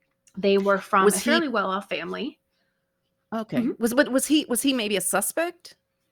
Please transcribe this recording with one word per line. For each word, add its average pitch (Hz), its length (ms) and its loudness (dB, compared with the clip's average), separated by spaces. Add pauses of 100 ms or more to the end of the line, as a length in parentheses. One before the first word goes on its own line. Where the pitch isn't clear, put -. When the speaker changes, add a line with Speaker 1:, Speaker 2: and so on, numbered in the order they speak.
(380)
Speaker 1:
They 196 200 2
were 196 200 2
from 190 280 2
Speaker 2:
Was 196 100 6
Speaker 1:
a 190 40 -2
Speaker 2:
he - 100 -6
Speaker 1:
fairly 330 180 2
well-off 202 400 -4
family. 185 500 -8 (960)
Speaker 2:
Okay. 214 260 -4
Speaker 1:
Mm-hmm. - 220 -4
Speaker 2:
Was, 226 120 0
but 247 180 4
was 254 140 0
he, 294 240 0
was 233 120 -2
he 277 120 0
maybe 208 240 -2
a 180 40 -2
suspect? - 760 -4 (360)